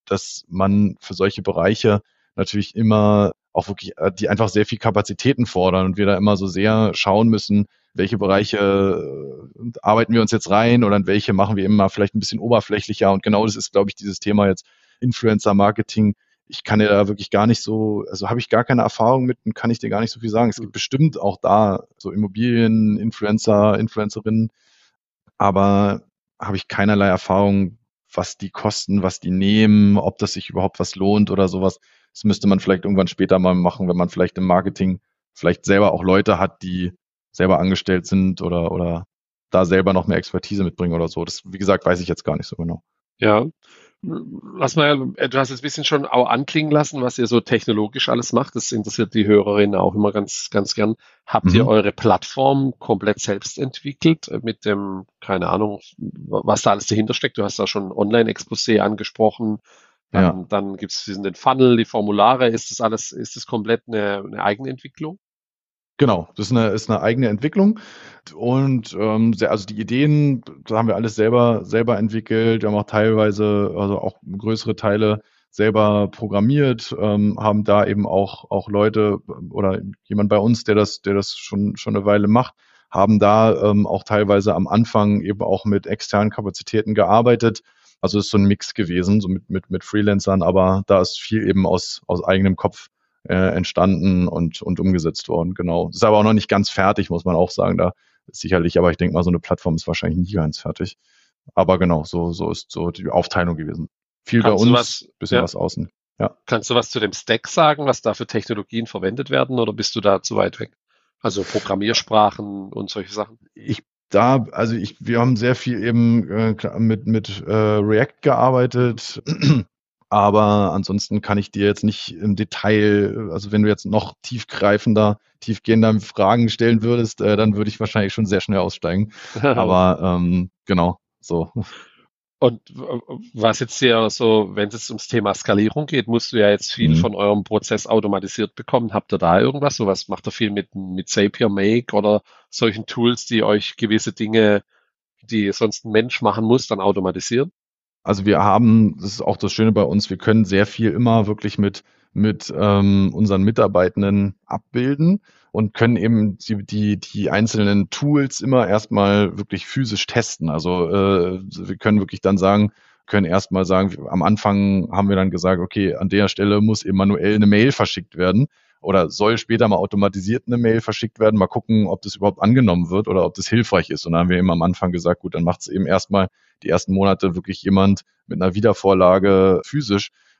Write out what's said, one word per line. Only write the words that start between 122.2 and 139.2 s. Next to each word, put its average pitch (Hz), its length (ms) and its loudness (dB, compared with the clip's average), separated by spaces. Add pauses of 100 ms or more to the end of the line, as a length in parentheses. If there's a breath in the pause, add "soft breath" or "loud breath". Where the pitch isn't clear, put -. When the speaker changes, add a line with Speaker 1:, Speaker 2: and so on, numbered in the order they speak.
Speaker 1:
Detail, 104 960 0
also 98 200 -8
wenn 104 120 2
du 104 60 2
jetzt 104 160 -2
noch 101 360 -2
tiefgreifender, 104 1000 0 (220)
tiefgehender 113 580 2
Fragen 110 500 2
stellen 117 320 2
würdest, 117 400 -2
äh, 104 140 2
dann 107 200 2
würde 104 140 -4
ich 104 100 -8
wahrscheinlich 104 340 -2
schon 113 120 -2
sehr 95 160 0
schnell 98 180 -2
aussteigen. 92 520 -4 (140)
Speaker 2:
<laughs> - 160 -14
Speaker 1:
Aber, 92 600 2
ähm, 90 480 0 (160)
genau, 90 340 0 (200)
so. 85 320 -6 (880 loud breath)
Speaker 2:
Und 120 300 2
w-, 123 500 -12 (140)
was 110 260 0
jetzt - 200 -8
hier 113 300 2
so, 110 460 2
wenn 101 120 -2
es 101 80 -12
jetzt - 160 -14
ums 110 160 -12
Thema 104 260 0
Skalierung 107 540 0
geht, 127 200 -4
musst 117 260 -2
du 120 40 -4
ja 104 140 6
jetzt - 200 -2
viel 117 180 0
Speaker 1:
Mhm. 156 80 4
Speaker 2:
von 101 180 0
eurem 101 280 0
Prozess 107 440 -4
automatisiert 101 680 -2
bekommen. 117 380 -4
Habt - 200 -6
ihr 101 40 0
da 87 240 4